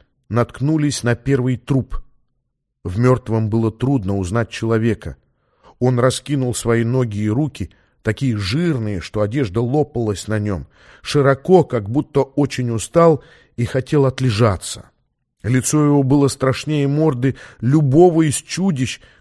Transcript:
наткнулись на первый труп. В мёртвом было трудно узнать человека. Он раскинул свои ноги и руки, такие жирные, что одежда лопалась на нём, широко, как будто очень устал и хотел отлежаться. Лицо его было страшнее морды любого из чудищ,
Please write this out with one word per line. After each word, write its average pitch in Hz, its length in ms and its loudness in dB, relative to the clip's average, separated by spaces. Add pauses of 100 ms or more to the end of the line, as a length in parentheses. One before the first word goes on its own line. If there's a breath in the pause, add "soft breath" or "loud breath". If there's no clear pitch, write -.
(280)
наткнулись 139 760 -2
на 120 100 2
первый 127 420 -2
труп. - 460 -4 (800)
В 92 160 -6
мёртвом 113 500 2
было 113 220 0
трудно 107 480 -2
узнать 101 320 -4
человека. 110 680 -2 (600 soft breath)
Он 123 220 2
раскинул 127 540 0
свои 117 280 0
ноги 117 360 -2
и 107 100 -2
руки, 120 420 -2 (360)
такие 110 300 -2
жирные, 110 640 -2
что - 200 -8
одежда 104 400 -2
лопалась 120 680 -2
на 107 100 -2
нём, 101 300 -4 (340 soft breath)
широко, 143 600 2
как 104 260 -4
будто 139 300 -2
очень 131 500 -2
устал 156 540 2 (320 soft breath)
и 120 80 -2
хотел 135 420 0
отлежаться. 117 840 -2 (520)
Лицо 131 420 0
его 143 200 4
было 139 240 4
страшнее 139 580 -2
морды 139 480 0 (260 loud breath)
любого 156 600 4
из 151 140 0
чудищ, 160 640 -4 (200 soft breath)